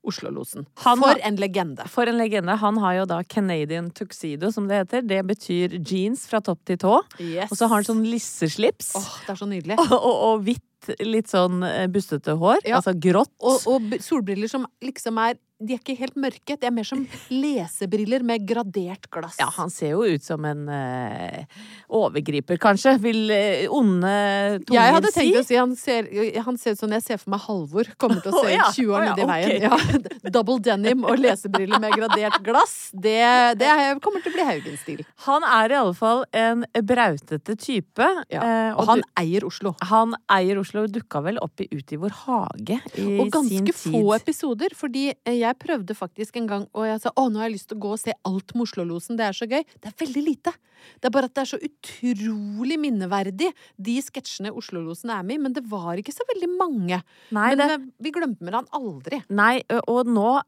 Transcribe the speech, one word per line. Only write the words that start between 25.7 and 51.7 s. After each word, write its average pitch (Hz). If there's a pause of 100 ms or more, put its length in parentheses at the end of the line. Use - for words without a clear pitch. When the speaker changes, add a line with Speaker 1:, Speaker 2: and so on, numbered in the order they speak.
Speaker 1:
ser, 233 (340)
han 247
ser 214
ut -
som 214
jeg 220
ser 214
for 196
meg 202
Halvor 185
kommer 214
til 196
å 349
Speaker 2:
<laughs> 269
Å, -
Speaker 1:
se 202
Speaker 2:
ja. 302
Speaker 1:
ut 202
tjue 220
år 202
Speaker 2:
Å, 220
ja, -
Speaker 1:
nedi 196
Speaker 2:
ok. 269
Speaker 1:
veien. 180 (560)
Ja, 220
<laughs> 180
double 233
denim 226
og 233
lesebriller 202
med 214
gradert 214
glass. 262 (140)
Det, 214 (380)
det 254
er, 277
kommer 392
til 339
å 349
bli 339
Haugen-stil. 156 (220)
Speaker 2:
Han 294
er 226
i 285
alle 202
fall 233
en 226 (160)
brautete 202
type. 254 (180)
Speaker 1:
Ja, -
Speaker 2:
Eh, 226
Speaker 1:
og -
Speaker 2:
og 214
Speaker 1:
han 247
Speaker 2:
du -
Speaker 1:
eier 180
Oslo. 185 (160)
Speaker 2:
Han 226 (140)
eier 196
Oslo, 208
dukka 202
vel 208
opp -
i -
Ut 139
i 151
vår 196
hage 220 (140)
i 196 (180)
Speaker 1:
Og 208
ganske 233
Speaker 2:
sin -
Speaker 1:
få 269
Speaker 2:
tid. 208
Speaker 1:
episoder, 269
fordi, 269 (180)
eh, 240
jeg 233
prøvde 214
faktisk 202
en 233
gang, 202 (100)
og 214
jeg 220
sa, 240
«Å, 262
nå 214
har 220
jeg 226
lyst -
til 220
å 202
gå 202
og 220
se 226 (160)
alt 190
med 240
Oslo-losen, 175
det 226
er 196
så 233
gøy.» 269
Det -
er 208
veldig 285
lite. 320 (400)
Det -
er 226
bare 254
at -
det 269
er -
så -
utrolig 220